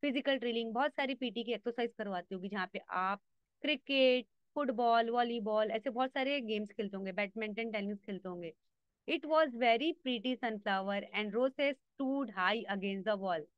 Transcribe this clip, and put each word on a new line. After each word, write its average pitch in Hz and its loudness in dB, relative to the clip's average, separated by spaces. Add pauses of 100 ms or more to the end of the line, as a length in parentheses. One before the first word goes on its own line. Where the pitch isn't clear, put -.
फिजिकल 269 2
ड्रिलिंग, 233 0
बहुत 269 0
सारी 277 0
पीटी 233 -4
की 233 -2
एक्सरसाइज 240 -2
करवाती 196 -6
होगी, 185 -6
जहाँ 190 -4
पे - -8 (100)
आप 185 0 (420)
क्रिकेट, 262 4 (280)
फुटबॉल, 233 2
वॉलीबॉल, 226 2
ऐसे 226 -2
बहुत 262 0
सारे 277 0
गेम्स 214 -4
खेलते 202 -6
होंगे, 190 -6
बैडमिंटन, 214 -4
टेनिस 208 -4
खेलते 190 -8
होंगे। 175 -8 (560)
It 294 0
was 311 4
very 240 4 (140)
pretty 247 -2
sunflower 202 -2 (180)
and 208 -2
roses 269 2
stood 269 -4
high 196 2 (100)
against 196 -4
the 208 0
wall। 180 -2 (140)